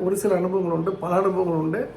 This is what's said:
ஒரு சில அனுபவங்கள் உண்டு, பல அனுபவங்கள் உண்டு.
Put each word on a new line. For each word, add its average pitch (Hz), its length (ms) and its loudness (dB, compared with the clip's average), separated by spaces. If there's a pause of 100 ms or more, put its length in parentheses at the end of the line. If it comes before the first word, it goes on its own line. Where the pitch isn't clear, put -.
ஒரு 196 120 0
சில 202 180 2
அனுபவங்கள் 180 420 0
உண்டு, 165 140 0
பல 175 240 -2
அனுபவங்கள் 180 440 2
உண்டு. 160 380 -2